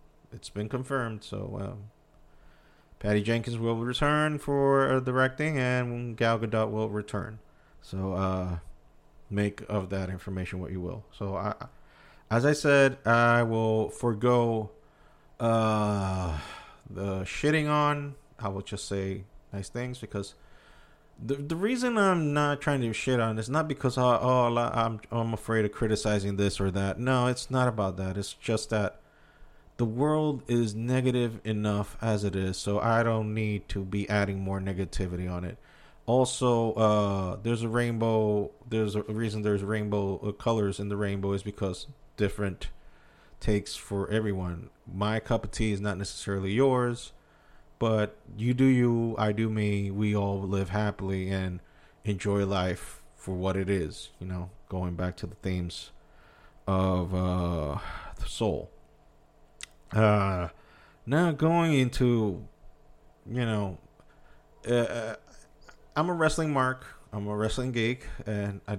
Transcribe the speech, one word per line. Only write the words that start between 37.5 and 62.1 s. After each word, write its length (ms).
a 60
rainbow, 840
there's 260
a 80
reason 400
there's 200
rainbow, 560
uh, 140
colors 460
in 100
the 80
rainbow 360
is 100
because 460
different 520
takes 340
for 340
everyone. 600
My 280
cup 260
of 60
tea 220
is 80
not 180
necessarily 540
yours, 600
but 380
you 200
do 100
you, 540
I 140
do 180
me, 400
we 260
all 240
live 300
happily 580
and 320
enjoy 420
life 560
for 200
what 220
it 120
is, 400
you 80
know, 220
going 240
back 240
to 80
the 80
themes 560
of, 480
uh, 640
the 80
soul. 440
Uh, 560
now 280
going 420
into, 720